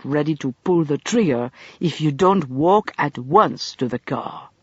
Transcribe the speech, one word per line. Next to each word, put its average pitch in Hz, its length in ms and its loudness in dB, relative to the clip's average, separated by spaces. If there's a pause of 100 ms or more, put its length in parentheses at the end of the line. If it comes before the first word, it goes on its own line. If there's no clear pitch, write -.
ready 147 320 0
to 135 180 -6 (100)
pull 175 200 2
the 143 140 0
trigger 139 540 0 (280)
if 165 220 -2
you 151 100 2
don't 180 380 2
walk 165 480 2
at 147 200 -4
once 139 580 0
to 127 120 -4
the 120 120 -4
car. - 500 -8 (140)